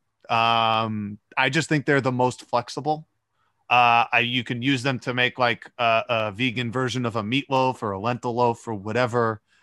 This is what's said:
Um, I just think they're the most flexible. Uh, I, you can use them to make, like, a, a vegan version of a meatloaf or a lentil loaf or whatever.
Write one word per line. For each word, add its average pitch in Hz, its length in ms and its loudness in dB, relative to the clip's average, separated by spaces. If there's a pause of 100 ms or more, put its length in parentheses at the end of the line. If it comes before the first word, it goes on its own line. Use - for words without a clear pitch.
(300)
Um, 113 920 2 (180)
I 131 120 2
just 147 200 -2
think 151 160 0
they're 143 160 2
the 127 100 0
most 123 340 0
flexible. 147 640 -4 (600)
Uh, 120 420 6
I, 120 100 2
you 120 220 -2
can 120 180 -6
use 131 220 0
them 131 160 -2
to 127 140 -6
make, 123 240 0
like, 120 400 -2
a, 113 320 2
a 110 220 -2
vegan 120 400 -4
version 127 340 -2
of 110 100 -4
a 110 80 -4
meatloaf 131 600 0
or 104 80 -2
a 95 80 -6
lentil 120 340 -4
loaf 120 340 0
or 113 60 -6
whatever. 110 680 -2 (220)